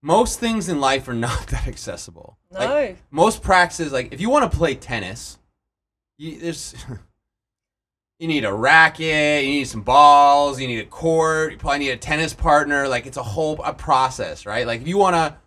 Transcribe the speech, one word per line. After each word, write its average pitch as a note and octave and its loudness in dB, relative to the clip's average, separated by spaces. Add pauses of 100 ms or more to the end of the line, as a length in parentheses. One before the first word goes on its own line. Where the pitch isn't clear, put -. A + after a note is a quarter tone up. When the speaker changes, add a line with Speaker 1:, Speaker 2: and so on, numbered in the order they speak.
Speaker 1:
most G3+ 2
things A3 -4
in D#3 -2
life C3+ 0
are B2+ -8
<laughs> - -4
not A#2 -4
that - -6
accessible. - -14 (140)
Like, F#3+ -4
Speaker 2:
No. C4 -2 (140)
Speaker 1:
most F#3+ 2
practices, F3+ 2
like, B2+ -6
if C3+ -10
you A3 -2
wanna C4 2
play C#3+ 0
tennis, A2 -10 (800)
you, D#3 -14
there's, E3 -10 (680)
<laughs> - -20
you E3 -8
need D3 -2
a G2 -2
racket, D3+ 2
you C3+ -2
need C#3 -2
some A2 -10
balls, C#3+ 6
you C3 -6
need A#2 -6
a G#2 -10
court, D#3+ 0
you - -18
probably C#3+ -2
need C#3 -2
a B2 -6
tennis D#3 -4
partner. D3 2
Like, B2+ -4
it's C3 -12
a C3 -8
whole, D#3 -4
a D3 -6
process, B2+ -2
right? A2+ -4
Like, A#2 -6
if C#3 -10
you F#3 -2
wanna E3+ 2